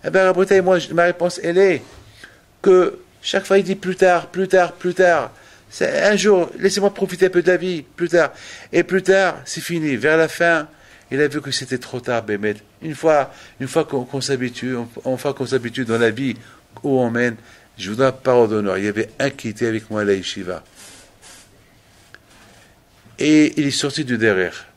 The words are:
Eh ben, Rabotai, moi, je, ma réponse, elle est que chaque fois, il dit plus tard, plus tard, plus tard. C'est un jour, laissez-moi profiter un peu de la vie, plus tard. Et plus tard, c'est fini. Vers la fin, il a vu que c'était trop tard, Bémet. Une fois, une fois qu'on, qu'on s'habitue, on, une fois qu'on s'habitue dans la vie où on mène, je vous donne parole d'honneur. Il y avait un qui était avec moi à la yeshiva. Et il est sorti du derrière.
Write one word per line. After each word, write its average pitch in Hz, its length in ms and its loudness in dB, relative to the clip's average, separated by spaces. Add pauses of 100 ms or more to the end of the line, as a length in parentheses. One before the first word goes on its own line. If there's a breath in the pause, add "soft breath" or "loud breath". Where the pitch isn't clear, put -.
Eh - 60 -4
ben, 185 160 4
Rabotai, 190 360 4
moi, 180 180 4
je, - 140 -8
ma 170 100 4
réponse, 175 380 -2
elle 170 160 0
est 185 240 4 (800 loud breath)
que 185 380 4 (220)
chaque - 240 -4
fois, 196 120 2
il 196 60 4
dit 190 120 -4
plus 185 200 -6
tard, 180 320 4
plus 185 200 -4
tard, 180 260 2
plus 180 200 -4
tard. 165 380 2 (380 soft breath)
C'est - 340 -2
un 208 120 0
jour, 185 340 2 (100)
laissez-moi 196 340 -2
profiter 185 320 -2
un 180 40 0
peu 180 120 0
de 156 100 0
la 175 60 2
vie, 170 240 -6
plus - 260 -8
tard. 165 240 2 (400 loud breath)
Et 175 120 2
plus 185 200 -2
tard, 185 400 2
c'est - 160 -12
fini. 156 380 -4
Vers 151 180 0
la 160 140 2
fin, 165 400 0 (420 soft breath)
il 135 80 -2
a 147 80 2
vu 139 140 -4
que 139 100 -10
c'était 131 260 -6
trop 123 220 -10
tard, 117 240 -4
Bémet. 104 320 -4 (260)
Une 156 140 -10
fois, 151 380 0 (260 loud breath)
une 131 80 -8
fois 160 160 -2
qu'on, 127 220 -4
qu'on 135 160 -8
s'habitue, 123 560 -4
on, 117 100 -8 (180)
une 131 120 -2
fois - 160 -4
qu'on 127 120 -6
s'habitue 120 380 -4
dans 113 140 -2
la 117 140 4
vie 123 260 -6 (460 loud breath)
où 135 180 0
on 120 80 0
mène, 120 260 -2 (420 soft breath)
je 95 120 -10
vous 107 80 -6
donne 131 160 2
parole 123 340 4
d'honneur. 104 300 -2
Il 98 80 -4
y - 20 0
avait 104 220 -4 (100)
un 135 100 0
qui - 200 -10
était 117 180 -4
avec 110 220 -6
moi 107 120 -4
à - 40 0
la 101 80 2
yeshiva. 90 500 -6 (2500 soft breath)
Et 151 400 4
il 143 80 0
est 135 40 -2
sorti 143 340 -4
du 123 120 -2
derrière. 95 580 0